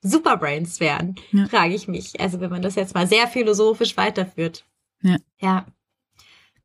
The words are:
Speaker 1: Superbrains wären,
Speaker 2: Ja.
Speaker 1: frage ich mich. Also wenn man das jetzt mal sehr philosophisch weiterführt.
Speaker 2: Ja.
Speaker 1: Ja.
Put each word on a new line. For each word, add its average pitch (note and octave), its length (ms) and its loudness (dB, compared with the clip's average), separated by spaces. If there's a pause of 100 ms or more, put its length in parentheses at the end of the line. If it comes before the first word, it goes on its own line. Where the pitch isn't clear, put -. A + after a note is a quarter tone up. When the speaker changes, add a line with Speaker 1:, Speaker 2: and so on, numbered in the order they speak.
Speaker 1:
Superbrains F3 800 0
wären, E3+ 360 -2 (160)
Speaker 2:
Ja. G3+ 160 4
Speaker 1:
frage F3 260 2
ich G#3 140 -6
mich. - 320 -8
Also F3+ 200 -4
wenn F3+ 120 -6
man F3+ 100 -6
das F#3+ 140 -4
jetzt F#3+ 180 -4
mal F3+ 140 2
sehr A3 200 4
philosophisch A3 720 2
weiterführt. F#3 680 -4 (360)
Speaker 2:
Ja. F#3 160 4 (220)
Speaker 1:
Ja. F#3+ 260 0 (1000)